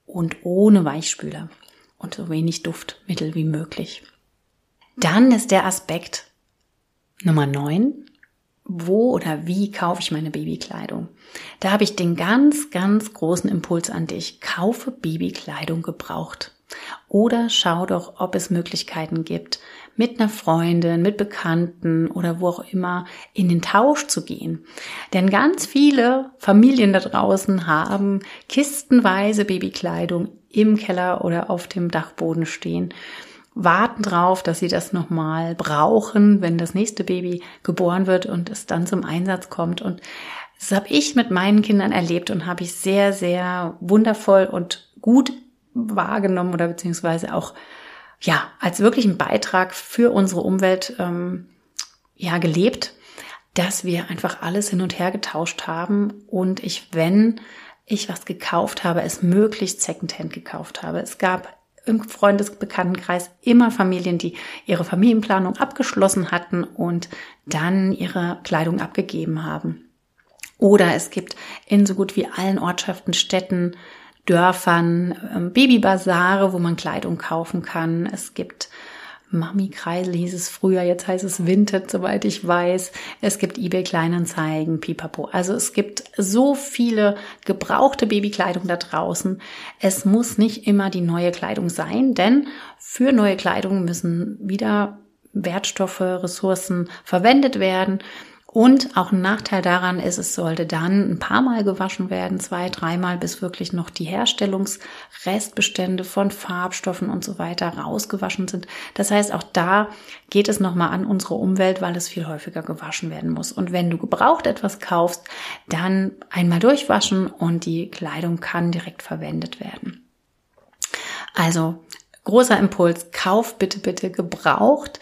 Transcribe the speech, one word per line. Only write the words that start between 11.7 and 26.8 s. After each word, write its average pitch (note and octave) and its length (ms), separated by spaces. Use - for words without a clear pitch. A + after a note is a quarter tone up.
habe G#3 140
ich G3+ 100
den E3+ 220
ganz, B3+ 520
ganz G3+ 440
großen E3+ 360
Impuls E3+ 400
an E3 180
dich. - 340
Kaufe A3+ 500
Babykleidung E3 920
gebraucht. - 680
Oder A#3 420
schau F3 360
doch, F3+ 340
ob F3+ 160
es F3 140
Möglichkeiten E3 760
gibt, - 380
mit A#3+ 240
einer A3 80
Freundin, E3+ 760
mit G#3 140
Bekannten E3 960
oder E3+ 300
wo F3+ 80
auch - 240
immer F3+ 320
in F#3 160
den E3+ 140
Tausch C#4 460
zu - 180
gehen. - 400
Denn F#3+ 160
ganz C#4 360
viele C4 720
Familien G#3+ 540